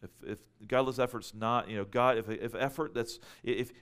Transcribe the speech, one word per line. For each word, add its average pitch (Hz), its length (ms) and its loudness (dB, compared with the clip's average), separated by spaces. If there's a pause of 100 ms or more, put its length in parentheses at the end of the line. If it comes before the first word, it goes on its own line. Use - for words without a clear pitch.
If, 92 60 -14 (140)
if - 440 -12
godless 127 320 4
effort's 120 340 -2
not, 113 360 0
you 110 80 -6
know, 98 80 -2
God, 123 320 4
if, 113 120 -4
if 110 240 -4
effort 139 400 -2
that's, 117 260 -4 (220)
if, 120 300 -2 (100)